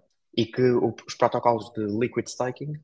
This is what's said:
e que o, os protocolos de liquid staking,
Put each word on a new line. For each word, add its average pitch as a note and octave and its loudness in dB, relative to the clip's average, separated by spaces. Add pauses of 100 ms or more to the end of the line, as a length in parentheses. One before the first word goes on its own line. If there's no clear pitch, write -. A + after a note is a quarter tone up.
(360)
e A#2 2
que - -4
o, A#2+ 2 (140)
os - -12
protocolos A#2+ 2
de A2 -6
liquid A#2 -2
staking, B2+ -6 (100)